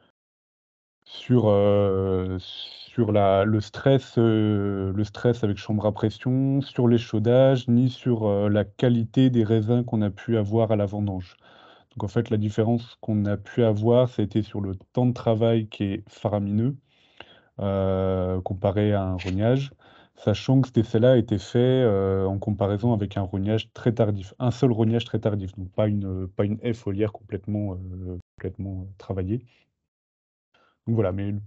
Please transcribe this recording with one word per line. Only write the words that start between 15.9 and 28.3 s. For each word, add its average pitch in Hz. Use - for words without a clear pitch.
faramineux, 104
euh, 95
comparé 101
à 98
un 92
rognage, 107
sachant 131
que -
cet -
essai-là 113
a 127
été 110
fait, -
euh, 101
en 98
comparaison 104
avec 101
un 101
rognage 98
très -
tardif, 104
un 123
seul 123
rognage 113
très -
tardif, 101
donc 95
pas 107
une, 95
pas 104
une 107
haie 117
foliaire 104
complètement, 104
euh, 92